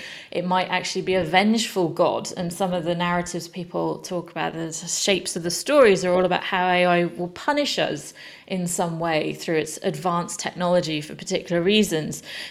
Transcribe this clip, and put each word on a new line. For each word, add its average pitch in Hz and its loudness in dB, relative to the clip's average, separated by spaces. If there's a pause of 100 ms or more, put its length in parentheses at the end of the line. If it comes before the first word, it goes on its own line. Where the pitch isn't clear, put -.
(320)
It 175 -4
might 185 2
actually 185 -2
be 185 0
a 185 2
vengeful 190 2
God. 151 0
And 175 -4
some 180 -2
of 180 -2
the 175 0
narratives 175 -2
people 170 -4
talk 170 -6
about, 160 -4
the 165 -6
shapes - -2
of 170 -4
the 170 -2
stories 220 6
are 180 2
all 180 4
about 180 0
how 185 0
A 180 4
I 175 4
will 175 -6
punish 294 -2
us 151 -4 (340)
in 185 -2
some 175 -2
way 156 0
through 160 -2
its 151 -2
advanced 170 -2
technology 170 0
for 147 -12
particular 175 -2
reasons. 180 2 (280)